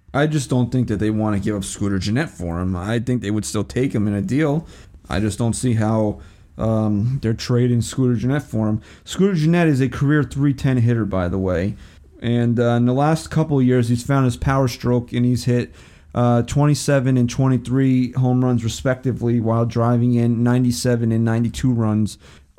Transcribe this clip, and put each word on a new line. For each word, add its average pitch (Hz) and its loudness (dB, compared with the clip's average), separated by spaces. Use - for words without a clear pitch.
I 143 2
just 151 -2
don't 123 0
think 127 0
that 104 -2
they 107 0
wanna 107 0
give 104 -2
up 95 -6
Scooter 101 -4
Gennett 104 -2
for 85 -6
him. 92 -2
I 104 -4
think 123 -2
they 98 -4
would 107 -2
still 101 -4
take 131 -4
him 107 0
in 101 -2
a 101 -2
deal. 143 -2
I 90 -4
just 104 -2
don't 117 0
see 123 -2
how, 110 0
um, 110 0
they're 113 0
trading 120 0
Scooter 123 0
Gennett 127 -2
for 110 -4
him. 107 -2
Scooter 196 0
Gennett 165 2
is 135 2
a 131 2
career 147 2
three 135 0
ten 131 0
hitter, 117 2
by 92 -2
the 92 -2
way. 95 -2
And, 120 0
uh, 120 2
in 120 2
the 123 2
last 151 0
couple 156 0
of 131 4
years, 123 4
he's 120 0
found 139 2
his 123 0
power 135 0
stroke, 123 -2
and 123 0
he's 123 0
hit, 120 0
uh, 120 2
twenty-seven 139 2
and 120 2
twenty-three 127 0
home 127 2
runs, 123 0
respectively, 120 -2
while 113 0
driving 120 2
in 117 2
ninety-seven 120 0
and 113 0
ninety-two 113 0
runs 107 0